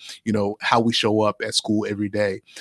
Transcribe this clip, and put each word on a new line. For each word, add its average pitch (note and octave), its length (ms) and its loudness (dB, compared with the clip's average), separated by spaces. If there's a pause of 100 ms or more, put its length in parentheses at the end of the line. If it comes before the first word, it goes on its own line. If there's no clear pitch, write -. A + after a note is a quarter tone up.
(240)
you A2+ 80 -2
know, G#2 300 0
how - 180 4
we A#2 140 2
show G#2+ 260 2
up G#2 260 0
at G#2+ 80 -6
school G#2+ 320 0
every G#2 220 -2
day. G2+ 340 -2 (200)